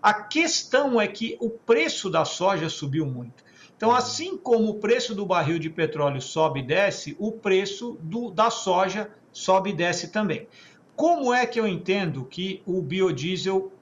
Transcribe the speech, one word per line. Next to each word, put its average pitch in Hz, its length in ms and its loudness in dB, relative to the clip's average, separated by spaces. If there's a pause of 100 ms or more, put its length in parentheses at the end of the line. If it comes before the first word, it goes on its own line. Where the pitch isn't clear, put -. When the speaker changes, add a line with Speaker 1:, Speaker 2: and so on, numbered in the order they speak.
Speaker 1:
A 208 100 6
questão 277 880 0
é 208 80 2
que 226 320 -6
o 233 80 -2
preço 233 640 0
da 156 160 2
soja 175 420 0
subiu 147 380 -2
muito. 123 360 -10 (320)
Então, 220 140 0
Speaker 2:
Uhum. 240 80 6
Speaker 1:
assim 311 400 -2
como 220 320 2
o 208 60 -2
preço 226 400 0
do 202 100 -4
barril 170 340 2
de 156 120 -4
petróleo 151 500 -2
sobe 143 400 0
e 127 60 -8
desce, 170 520 0
o 214 140 -4
preço 202 720 0
do, 214 280 -6
da 214 200 2
soja 190 600 0 (220)
sobe 190 380 2
e - 20 -2
desce 175 400 -2
também. 208 340 -2 (480)
Como 294 380 2
é 247 140 2
que 233 140 -2
eu 220 80 2
entendo 175 560 -2
que 185 420 -6
o 185 160 -2
biodiesel 185 1000 0